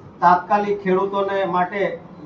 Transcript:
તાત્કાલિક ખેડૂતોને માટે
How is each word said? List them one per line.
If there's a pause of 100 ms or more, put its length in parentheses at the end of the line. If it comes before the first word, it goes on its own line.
(200)
તાત્કાલિક
ખેડૂતોને
માટે (260)